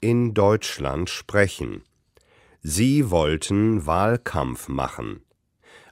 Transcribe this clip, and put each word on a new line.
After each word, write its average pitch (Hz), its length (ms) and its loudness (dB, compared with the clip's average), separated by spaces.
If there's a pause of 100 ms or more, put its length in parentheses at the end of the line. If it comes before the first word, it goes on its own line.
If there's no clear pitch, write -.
in 117 340 0
Deutschland 95 760 0
sprechen. 90 760 -2 (760)
Sie 117 500 2
wollten 87 760 2
Wahlkampf 82 840 -2
machen. 64 540 -6 (680)